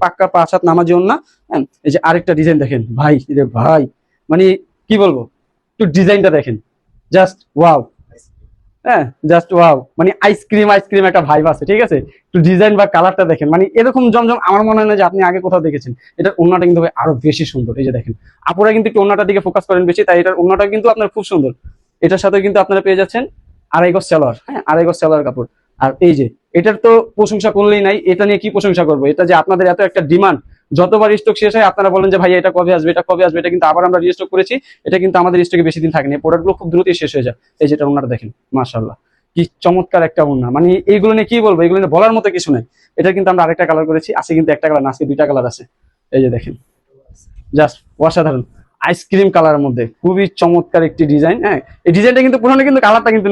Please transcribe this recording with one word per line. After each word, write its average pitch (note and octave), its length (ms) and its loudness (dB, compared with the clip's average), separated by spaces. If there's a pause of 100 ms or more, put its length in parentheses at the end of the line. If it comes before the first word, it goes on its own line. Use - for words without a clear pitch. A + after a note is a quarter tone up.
পাক্কা - 260 -2
পাঁচ E3+ 260 0
হাত F#3 120 -2
নামাজি E3+ 280 2
ওড়না। F#3 240 0 (320)
হ্যাঁ, C#3 140 -4 (220)
এই D3+ 60 -2
যে D#3 120 2
আরেকটা E3+ 320 0
ডিজাইন D#3 240 2
দেখেন, B2+ 240 -4 (120)
ভাই D3 200 2 (160)
রে C#3 140 0
ভাই, B2 380 0 (480)
মানে F3+ 140 2 (440)
কি G#3+ 100 2
বলবো, D#3+ 240 0 (500)
একটু A3 140 -2
ডিজাইনটা F#3 440 2
দেখেন, C#3 260 -2 (560)
just F#3+ 260 2 (180)
ওয়াও। D#3 240 4 (1040)
হ্যাঁ, D3 200 0 (260)
just E3+ 260 0
ওয়াও, D3+ 300 4 (120)
মানে F3+ 120 2 (100)
আইসক্রিম, G#3 500 0
আইসক্রিম G3 340 2
একটা F#3 160 2
ভাইব D3+ 260 0
আছে, D3+ 180 -2
ঠিক G#3 180 0
আছে? E3+ 160 0
একটু - 400 -8 (100)
ডিজাইন G3+ 280 4
বা G3+ 100 4
কালারটা F#3 380 0
দেখেন, D#3+ 260 -2
মানে F3+ 140 2 (100)
এরকম B3 360 2
জমজম A#3 280 0 (100)
আমার G3+ 160 2
মনে A3 160 0
হয় G#3+ 80 0
না G#3+ 80 0
যে F#3+ 60 2
আপনি F#3 200 0
আগে F3+ 180 0
কোথাও F3+ 200 -2
দেখেছেন। D3 320 -6 (260)
এটার F#3+ 200 -2
ওড়নাটা F3 280 2
কিন্তু F3 140 2
ভাই E3 160 0
আরো D3+ 180 -2
বেশি D3 300 -2
সুন্দর। A#2+ 340 -6
এই C3+ 60 -4
যে C3 80 -2
দেখেন, A#2+ 200 -6 (380)
আপুরা G#3 220 0
কিন্তু A3 160 0
একটু G#3+ 120 0
ওড়নাটার G3+ 260 0
দিকে G3 140 0
ফোকাস F#3 260 -4
করেন F#3 200 0
বেশি, F3 180 0
তাই F3 160 2
এটার F#3 140 0
ওড়নাটা F#3 320 0
কিন্তু G#3+ 220 -2
আপনার G#3+ 200 0
খুব G#3 160 -8
সুন্দর। C#3 280 -2 (480)
এটার F#3 180 0
সাথে G3 240 0
কিন্তু G3+ 180 0
আপনারা F#3+ 200 0
পেয়ে F#3+ 160 0
যাচ্ছেন G3 260 -2 (480)
আড়াই E3+ 220 2
গজ F#3 180 -2
সালোয়ার। C#3+ 240 0 (120)
হ্যাঁ, C4+ 200 -12
আড়াই D#3+ 180 2
গজ E3+ 160 -2
সালোয়ার D#3 240 0
কাপড়। B2 220 -8 (320)
আর C3+ 220 -2
এই F3 140 2
যে C3+ 120 -2 (260)
এটার G3+ 240 -2
তো A3+ 140 2 (260)
প্রশংসা G#3 340 -2
করলেই G#3 300 0
নাই, G3 160 0 (160)
এটা F#3+ 140 -2
নিয়ে G3+ 120 0
কি G#3+ 120 -8
প্রশংসা F#3+ 340 0
করবো? D3 220 0
এটা D3 180 0
যে F3 100 2
আপনাদের F#3 320 2
এত F3+ 140 0
একটা F#3+ 200 -2
ডিমান্ড, E3+ 400 2 (320)
যতবার G#3 440 2
স্টক G#3+ 200 0
শেষ G#3 200 0
হয় A3 80 2
আপনারা G3 260 0
বলেন F#3+ 200 0
যে, F#3+ 80 2
"ভাই, F3+ 140 2
এটা F3+ 220 0
কবে F3 200 0
আসবে, E3 160 0
এটা F3 180 -2
কবে F3+ 160 0
আসবে?" E3+ 140 0
এটা E3+ 120 -4
কিন্তু F3 160 0
আবার E3 180 2
আমরা F3+ 160 2
রিস্টক F3+ 280 -4
করেছি, F#3+ 260 -2 (300)
এটা F#3 140 0
কিন্তু F3+ 200 0
আমাদের F3+ 260 2
স্টকে F3 180 0
বেশি D#3+ 180 -4
দিন D#3+ 100 -2
থাকে C#3+ 180 -2
না, C#3+ 60 -4
এই D3 60 -6
প্রোডাক্টগুলো E3+ 340 0
খুব E3+ 160 -12
দ্রুতই F3+ 240 0
শেষ D#3+ 200 -6
হয়ে C3+ 80 -2
যায়। A#2+ 140 -6 (240)
এই D3+ 80 2
যেটা D3 180 -2
ওড়নাটা C#3+ 200 -2
দেখেন, A#2 240 -8 (220)
মাশাআল্লাহ, A#2+ 440 -6 (380)
কি E3+ 80 0 (180)
চমৎকার F3+ 420 0
একটা D#3+ 220 0
ওড়না, C3 260 -2
মানে F3 360 0
এইগুলো G#3 260 2
নিয়ে A3 120 0
কি A#3 160 -2
বলবো, F#3+ 220 2
এগুলো E3+ 180 2
নিয়ে F#3 100 -2
বলার G3+ 220 2
মতো G#3+ 180 -2
কিছু F3 220 -4
নাই। A#2 100 -2 (340)
এটা F3 160 0
কিন্তু F#3+ 180 -2
আমরা F3+ 140 2
আরেকটা E3 220 -2
কালার D#3+ 200 0
করেছি, D#3+ 280 -4
আজকে D#3+ 200 -4
কিন্তু D#3+ 180 2
একটা D3+ 160 -2
কালার D3 140 0
না, C#3 60 -4
আজকে C3 160 -8
দুইটা C#3 220 -2
কালার C3+ 200 -2
আছে। - 180 -12 (460)
এই C3+ 120 0
যে B2+ 80 0
দেখেন, A#2 240 -8 (1040)
just D3+ 180 0 (220)
অসাধারণ D#3 440 0 (380)
আইসক্রিম F#3+ 500 0
কালারের D#3+ 360 2
মধ্যে A#2+ 200 -4
খুবই F#3 380 -2 (120)
চমৎকার E3+ 460 0
একটি D#3+ 240 -2
ডিজাইন। D3+ 380 0
হ্যাঁ, F#4+ 160 -2 (240)
এই F3 80 2
ডিজাইনটা B3 280 2
কিন্তু B3+ 180 2
পুরনো, C4 260 2
কিন্তু C4+ 160 2
কালারটা A3+ 300 0
কিন্তু G#3+ 200 0